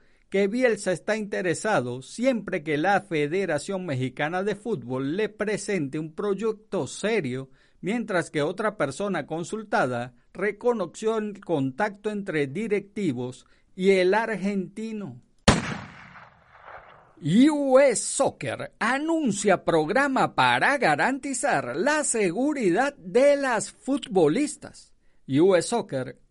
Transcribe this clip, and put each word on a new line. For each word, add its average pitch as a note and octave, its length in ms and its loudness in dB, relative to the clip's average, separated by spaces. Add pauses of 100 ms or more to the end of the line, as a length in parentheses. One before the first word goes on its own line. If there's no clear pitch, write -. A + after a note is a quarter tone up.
(280)
que G3 200 2
Bielsa A3 440 0
está G#3 240 -2
interesado F#3 840 -2
siempre G#3+ 600 -2
que D3+ 140 -2
la F3+ 240 2
Federación E3+ 840 -2
Mexicana D3 560 -4
de G3+ 120 -2
Fútbol C#3 600 -6
le G#3+ 120 -2
presente F#3+ 720 -4
un D#3 160 -8
proyecto G3+ 720 -4
serio, C3+ 600 -4 (320)
mientras F#3+ 500 -2
que D3 120 0
otra G3+ 340 -2
persona D#3+ 480 -2
consultada D#3 880 -4 (200)
reconoció G#3+ 840 -2
el G#3 240 -4
contacto F3 720 -2
entre G3 380 -2
directivos F3+ 1000 -4 (300)
y F#3+ 160 4
el F#3 200 4
argentino. G3+ 1080 -4 (2000)
U C4+ 560 6
S C4+ 240 4
Soccer - 760 -4
anuncia B3+ 840 0
programa F#3+ 720 2
para C3+ 420 4
garantizar G#3+ 1000 0
la C#4+ 280 0
seguridad A#3 920 0
de B3 400 4
las B3+ 340 -2
futbolistas. A#3 1200 0 (340)
U E3+ 300 6
S E3 120 2
Soccer C3+ 520 -4 (100)